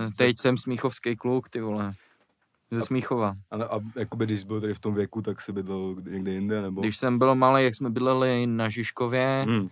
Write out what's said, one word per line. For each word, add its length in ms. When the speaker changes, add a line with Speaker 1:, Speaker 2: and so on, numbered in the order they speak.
Speaker 1:
teď 220
jsem 200
smíchovský 580
kluk, 320
ty 120
vole. 340
Ze 100
Speaker 2:
A 40
Speaker 1:
Smíchova. 500
Speaker 2:
A, 60
a 240
jakoby, 280
když 160
jsi 60
byl 140
tady 140
v 40
tom 160
věku, 280
tak 180
jsi 120
bydlel 440
někde 220
jinde, 300
nebo? 180
Speaker 1:
Když 160
jsem 220
byl 160
malej, 300
jak 100
jsme 160
bydleli 560
na 220
Žižkově, 800
Speaker 2:
Hmm. 240